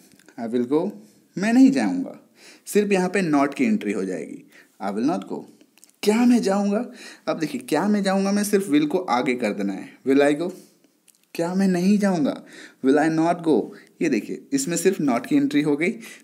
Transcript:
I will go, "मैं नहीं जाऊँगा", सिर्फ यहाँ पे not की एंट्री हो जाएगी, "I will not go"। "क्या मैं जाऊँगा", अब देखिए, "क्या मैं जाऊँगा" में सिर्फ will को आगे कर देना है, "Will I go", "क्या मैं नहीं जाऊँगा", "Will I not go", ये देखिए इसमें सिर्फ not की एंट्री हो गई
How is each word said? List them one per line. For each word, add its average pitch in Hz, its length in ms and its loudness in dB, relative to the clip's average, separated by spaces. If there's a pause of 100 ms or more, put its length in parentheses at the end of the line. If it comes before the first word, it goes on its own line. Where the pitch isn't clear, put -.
(400)
I 113 80 -8
will 123 180 -2
go, 147 140 0 (560)
"मैं 208 160 -2
नहीं 262 180 8
जाऊँगा", 92 480 -2 (480)
सिर्फ 202 260 0
यहाँ 180 160 2
पे 190 220 -2
not 143 240 2
की 139 100 0
एंट्री 104 280 0
हो 95 120 -4
जाएगी, 90 380 -8 (400)
"I 101 100 -6
will 117 180 -2
not 190 180 -6
go"। - 120 -10 (640)
"क्या 220 240 2
मैं 240 160 6
जाऊँगा", 202 420 0 (440)
अब 160 100 -4
देखिए, 151 220 -6
"क्या 156 280 -2
मैं 208 140 2
जाऊँगा" 196 300 0
में 208 120 0
सिर्फ 196 260 0
will 151 160 4
को 180 120 -2
आगे 123 360 0
कर 110 180 -2
देना 98 200 -4
है, - 160 -10 (200)
"Will 139 140 4
I 147 140 4
go", 170 140 -6 (840)
"क्या 170 200 -4
मैं 196 140 2
नहीं 185 300 2
जाऊँगा", 175 360 0 (520)
"Will 147 120 4
I 160 120 4
not 165 380 0
go", 123 120 4 (420)
ये 165 60 0
देखिए 107 340 -4 (100)
इसमें 139 240 -2
सिर्फ 185 260 0
not 127 240 -2
की 147 100 0
एंट्री 139 260 2
हो 147 140 0
गई 170 140 -2 (340)